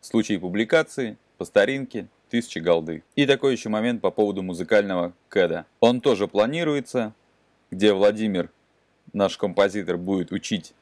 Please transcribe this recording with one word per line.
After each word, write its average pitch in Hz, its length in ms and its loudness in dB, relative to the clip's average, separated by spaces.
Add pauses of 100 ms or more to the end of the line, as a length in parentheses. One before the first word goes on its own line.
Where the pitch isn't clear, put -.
В - 60 -20
случае 107 320 0
публикации, 110 800 -2 (180)
по 92 80 -8
старинке, 110 640 0 (240)
тысяча 117 300 -4
голды. 82 420 0 (120)
И 143 120 2
такой 135 260 2
ещё 117 160 -6
момент 107 320 -2
по 117 100 0
поводу 101 320 0
музыкального 92 720 0 (160)
кэда. 85 380 0 (140)
Он 120 200 4
тоже 101 280 0
планируется, 127 880 -2 (560)
где 101 220 4
Владимир, 101 560 2 (640)
наш 98 240 0
композитор, 95 600 0
будет 90 340 -2
учить - 500 -6